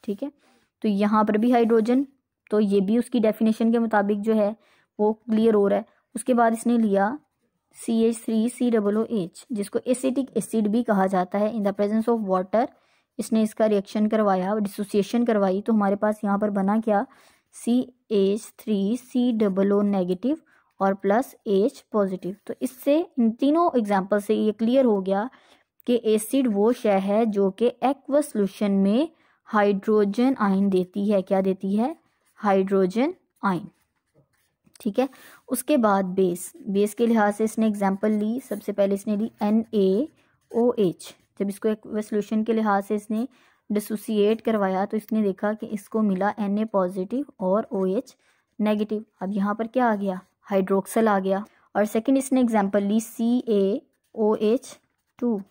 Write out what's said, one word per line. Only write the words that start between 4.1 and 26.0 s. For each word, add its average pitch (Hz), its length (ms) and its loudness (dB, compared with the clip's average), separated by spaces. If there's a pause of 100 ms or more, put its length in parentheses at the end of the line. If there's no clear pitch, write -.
जो 220 140 0
है 214 200 2 (440)
वो 214 140 2
क्लियर 220 420 2
हो 202 140 4
रहा 202 100 2
है। 220 60 -4 (300)
उसके 254 200 -2
बाद 233 180 4
इसने 233 260 0
लिया 208 400 0 (580)
सी 226 280 -2
एच 233 200 -2
थ्री 226 240 0
सी 247 220 -2
डबल 208 260 0
ओ 226 80 0
एच, 190 480 -6
जिसको 202 340 -6
एसिटिक 254 500 -2
एसिड 214 320 -2
भी 233 140 0
कहा 196 260 2
जाता 190 300 -2
है। 214 160 0
In 214 80 -4
the 196 120 0
presence 214 340 -2
of 220 200 0
water, 190 380 0 (520)
इसने 220 240 0
इसका 220 240 0
रिएक्शन 214 420 0
करवाया, 202 480 0
डिसोसिएशन 208 680 -2
करवाई, 202 360 2
तो 233 120 -2
हमारे 202 240 2
पास 214 280 -2
यहाँ 202 140 0
पर 208 120 -2
बना 196 300 0
क्या? 214 260 0 (480)
सी 247 260 0 (300)
एच 202 480 0
थ्री 208 380 -2
सी 247 360 -2
डबल 202 400 0
ओ 202 100 2
नेगेटिव 196 560 -2 (420)
और 196 140 2
प्लस 208 400 -2 (120)
एच 196 460 0
पॉजिटिव। 190 440 -2 (100)
तो - 160 -10
इससे, 285 340 0 (220)
इन 226 120 4
तीनों 302 380 2 (100)
एग्जांपल 202 420 0
से 214 140 -2
ये 214 180 0
क्लियर 247 320 2
हो 208 160 2
गया 196 280 -2 (580)
कि 240 180 2